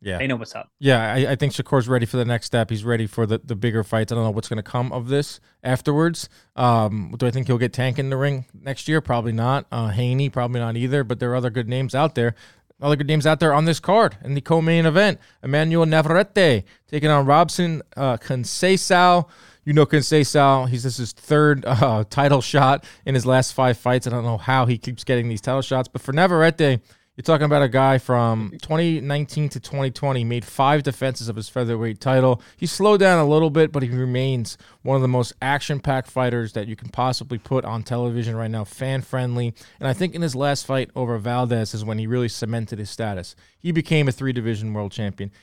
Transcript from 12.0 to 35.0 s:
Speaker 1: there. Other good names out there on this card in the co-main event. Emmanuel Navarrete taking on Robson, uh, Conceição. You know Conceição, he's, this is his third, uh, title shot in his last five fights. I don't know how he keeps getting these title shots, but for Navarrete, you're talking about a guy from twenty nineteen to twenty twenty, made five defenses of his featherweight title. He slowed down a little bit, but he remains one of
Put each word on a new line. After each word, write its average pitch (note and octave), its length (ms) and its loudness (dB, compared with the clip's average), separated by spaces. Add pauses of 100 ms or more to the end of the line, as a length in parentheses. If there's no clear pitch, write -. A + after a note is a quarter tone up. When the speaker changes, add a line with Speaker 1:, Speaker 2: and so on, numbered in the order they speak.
Speaker 1:
there. A#2 180 0 (480)
Other D3 140 2
good C#3+ 100 -2
names D3+ 180 0
out D#3 140 2
there D#3+ 140 2
on D#3 140 4
this E3 120 2
card G#3 460 2
in C3+ 100 -4
the C#3 60 -2
co-main E3 440 2
event. F3 360 2 (240)
Emmanuel D#3+ 420 2
Navarrete D#3 800 4 (240)
taking D3+ 200 0
on C#3+ 160 4
Robson, E3 580 2 (140)
uh, C3 200 0
Conceição. F3+ 1080 2 (400)
You D3 60 0
know D3 140 6
Conceição, C#3 840 4
he's, A#2+ 140 -2
this B2 120 -4
is A#2+ 40 -8
his A#2+ 140 -6
third, D3 520 2
uh, A2+ 460 2
title C#3 320 4
shot C#3 420 2 (220)
in C3+ 80 0
his A#2 100 0
last B2+ 300 2
five B2+ 240 2
fights. B2 280 0
I B2 40 -4
don't A#2 140 -2
know A#2 120 -2
how C3 300 2
he B2 100 0
keeps A#2+ 280 -10
getting B2 220 0
these A2 140 -6
title C3 220 -2
shots, B2+ 260 -2
but - 140 -12
for C3+ 100 -8
Navarrete, D#3+ 680 2 (340)
you're B2 60 -12
talking D3+ 220 2
about D3 180 4
a C3+ 60 2
guy C3+ 300 4
from A2+ 600 0
twenty D#3+ 400 -2
nineteen D3 500 -4
to B2 100 -10
twenty C3+ 320 -6
twenty, C3+ 320 -2
made A#2 200 -4
five C#3 380 2
defenses C3 460 -4
of G#2 80 -6
his G#2+ 120 -10
featherweight A2+ 520 -4
title. C3 420 2 (140)
He F3 100 -6
slowed G3+ 320 2
down F#3 220 6
a D3+ 40 4
little D#3 260 4
bit, D#3 200 2
but D3 140 -4
he B2 40 -2
remains B2+ 680 -2 (240)
one C3 140 0
of C3 60 2